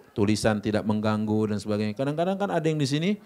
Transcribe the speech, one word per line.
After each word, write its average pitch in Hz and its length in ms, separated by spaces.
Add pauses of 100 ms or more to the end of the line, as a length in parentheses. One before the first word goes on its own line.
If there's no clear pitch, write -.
(140)
tulisan 107 480
tidak 104 240
mengganggu 107 640
dan 104 80
sebagainya. 104 400
Kadang-kadang 160 400
kan 196 160
ada 165 80
yang 156 160
di 147 80
sini, 151 240 (160)